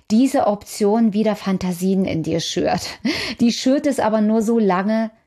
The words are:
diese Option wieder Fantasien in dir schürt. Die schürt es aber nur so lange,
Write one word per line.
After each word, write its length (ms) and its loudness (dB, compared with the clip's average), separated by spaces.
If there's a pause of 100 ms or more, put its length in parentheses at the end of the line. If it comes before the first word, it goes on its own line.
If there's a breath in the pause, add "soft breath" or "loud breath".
(120)
diese 340 2
Option 680 0
wieder 220 0
Fantasien 680 0
in 160 -2
dir 180 -2
schürt. 480 -2 (520 loud breath)
Die 120 4
schürt 360 0
es 120 -2
aber 220 0
nur 220 2
so 160 2
lange, 500 0 (160)